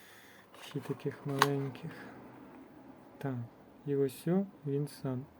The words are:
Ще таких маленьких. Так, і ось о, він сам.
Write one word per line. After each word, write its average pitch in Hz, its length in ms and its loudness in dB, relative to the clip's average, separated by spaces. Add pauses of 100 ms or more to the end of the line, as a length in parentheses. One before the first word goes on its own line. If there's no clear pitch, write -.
(640)
Ще - 180 -4
таких - 460 -2
маленьких. 139 640 2 (1300)
Так, 135 160 -2 (520)
і 143 100 4
ось 139 320 4
о, 196 180 6 (200)
він 143 220 2
сам. 131 360 -2 (160)